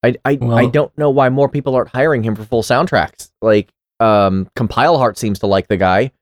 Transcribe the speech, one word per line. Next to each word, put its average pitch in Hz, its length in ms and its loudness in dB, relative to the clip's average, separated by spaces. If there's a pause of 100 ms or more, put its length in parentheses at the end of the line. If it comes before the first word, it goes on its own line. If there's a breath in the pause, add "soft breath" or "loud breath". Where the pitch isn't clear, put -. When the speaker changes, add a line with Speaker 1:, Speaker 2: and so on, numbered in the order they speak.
Speaker 1:
I, - 100 0 (100)
I, 139 80 0
I - 40 0
Speaker 2:
Well 120 340 0
Speaker 1:
don't 147 260 -2
know 147 140 0
why 135 180 2
more 135 200 0
people 135 260 -4
aren't 120 140 0
hiring 135 340 0
him 110 140 -2
for 107 80 -14
full 113 180 -2
soundtracks. 127 680 -2 (120)
Like, 107 280 2 (280)
um, 98 560 2
Compile 135 440 0
Heart 120 200 0
seems 104 220 -4
to 107 60 -4
like 98 220 0
the 104 80 0
guy. 95 460 0